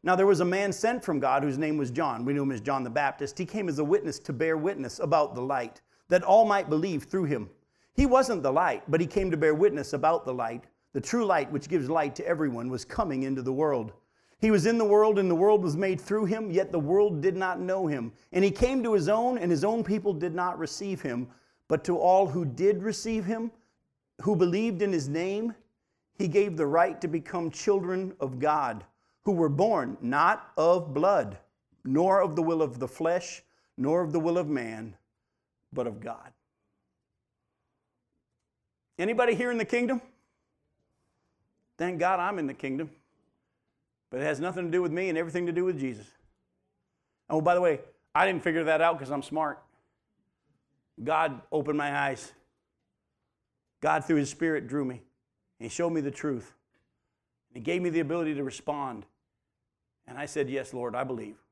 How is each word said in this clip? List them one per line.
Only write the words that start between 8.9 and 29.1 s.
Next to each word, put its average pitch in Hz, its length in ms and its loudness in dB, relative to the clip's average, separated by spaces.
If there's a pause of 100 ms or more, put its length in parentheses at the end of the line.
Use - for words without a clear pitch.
he 170 60 0
came 190 220 -2
to 165 80 0
bear 156 160 4
witness 151 380 2
about 156 340 2
the 131 80 -4
light. 120 340 -6 (260)
The 139 80 -2
true 233 240 0
light, 156 260 2
which 143 160 -4
gives 147 220 0
light 151 260 0
to - 100 -8
everyone, 131 440 -2
was 127 160 -6
coming 143 380 -2
into 135 180 -4
the 131 120 -2
world. 131 380 0 (460)
He 220 140 4
was 185 140 4
in 233 120 4
the 220 80 2
world, 208 320 6
and 185 140 2
the 170 40 4
world 196 280 6
was 151 140 0
made 180 220 0
through 214 260 0
him, 214 260 -2
yet 190 200 0
the 180 60 -2
world 170 440 2
did 180 140 2
not 185 240 -2
know 185 280 -2
him. 123 260 -4 (200)
And 185 100 4
he 196 80 4
came 254 320 2
to 226 100 2
his 170 140 4
own, 240 300 2
and 175 120 -2
his 156 140 2
own 220 200 0
people 196 300 0
did 160 220 -4
not 180 240 -2
receive 190 420 -6
him. 123 300 -6 (360)
But 160 180 0
to 175 120 0
all 185 300 6
who 160 180 -2
did 175 380 0
receive 220 420 -4
him, 220 260 -4 (680)
who 202 140 2
believed 185 460 2
in 196 100 0
his 147 160 -2
name, 196 480 -4 (580)
he 190 140 -2
gave 196 300 2
the 156 100 2
right 165 340 2
to 175 60 -4
become 165 420 -4
children 190 720 -2
of 135 200 -6
God, 139 460 0 (380)